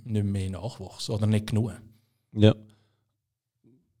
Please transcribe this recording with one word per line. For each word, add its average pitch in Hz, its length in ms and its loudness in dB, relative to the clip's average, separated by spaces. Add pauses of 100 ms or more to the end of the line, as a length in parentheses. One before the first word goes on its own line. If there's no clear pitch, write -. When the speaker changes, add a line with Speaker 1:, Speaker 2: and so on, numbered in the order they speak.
Speaker 1:
nicht 107 200 -2
mehr 98 260 -2
Nachwuchs - 600 -10
oder 107 160 0
nicht 107 220 2
genug. 110 240 0 (600)
Speaker 2:
Ja. 107 220 6 (1500)